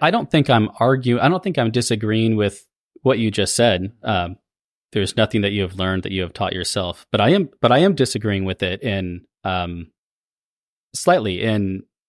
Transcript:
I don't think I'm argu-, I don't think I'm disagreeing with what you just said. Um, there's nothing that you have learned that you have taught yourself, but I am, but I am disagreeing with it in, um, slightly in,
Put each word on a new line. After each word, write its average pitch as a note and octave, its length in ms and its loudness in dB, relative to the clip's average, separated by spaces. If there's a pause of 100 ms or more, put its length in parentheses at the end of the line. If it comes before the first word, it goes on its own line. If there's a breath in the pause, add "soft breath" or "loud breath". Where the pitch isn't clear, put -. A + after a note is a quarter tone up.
I D#3 80 4
don't A3+ 220 -2
think D3 180 2
I'm A2 200 4 (100)
argu-, B2 400 2
I C3 80 2
don't F3+ 160 0
think F#3+ 140 -6
I'm A#2 140 0
disagreeing A2+ 680 0
with G2+ 280 -2 (360)
what B2+ 180 2
you A2 100 0
just G2+ 260 -2
said. G2+ 360 2 (120)
Um, F#2 340 -4 (540)
there's G2 260 -4
nothing A2 240 2
that G2+ 100 0
you G2+ 120 -2
have F2+ 120 -6
learned F#2+ 280 -2
that F#2+ 100 -8
you F#2+ 80 -2
have F2 120 -6
taught F#2 200 -4
yourself, F2+ 580 -6
but G#2 80 0
I G#2+ 120 4
am, F#3+ 180 2 (120)
but A#2 100 4
I C3 80 6
am F#3 160 4
disagreeing G#2 500 0
with F#2+ 180 -4
it F#2 180 -4
in, F#2 440 -4 (180)
um, F2 480 -6 (1040)
slightly B2+ 500 0
in, G2+ 400 -2 (260)